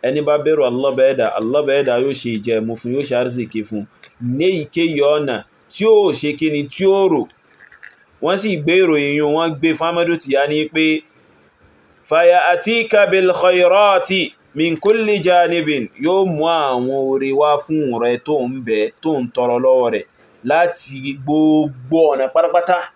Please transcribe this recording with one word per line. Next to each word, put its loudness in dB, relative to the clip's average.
Ẹni -2
bá 0
bẹ̀rù 2
Allah 0
bá 0
yára, 2
Allah -2
bá 0
yára 0
yóò 0
ṣe -8
ìjẹ̀mú -2
fún, -10
yóò -4
ṣe -4
àrísìkí -4
fún, -10
ní -4
èyíkéyìí -2
ọ̀nà 0
tí -8
ó 6
ṣe -4
kíni, -2
tí -8
ó 4
rò. 0
Wọ́n 0
sì -4
gbé -2
ìròyìn 2
yìí, 0
wọ́n 0
gbé -2
fún -4
Ahmadu 0
Tijani -2
pé, 0
"Fa 4
ya'tika 4
bil 2
khayrati 2
min -2
kulli 0
janibin." 0
Yóò 0
mú -4
àwọn -2
oore -2
wá 2
fún -4
rẹ 0
tó -4
ń -6
bẹ, -2
tó -4
ń -6
tọrọ -2
lọ́wọ́ 2
rẹ̀, -4
láti -2
gbogbo 0
ọ̀nà 0
pátápátá. 0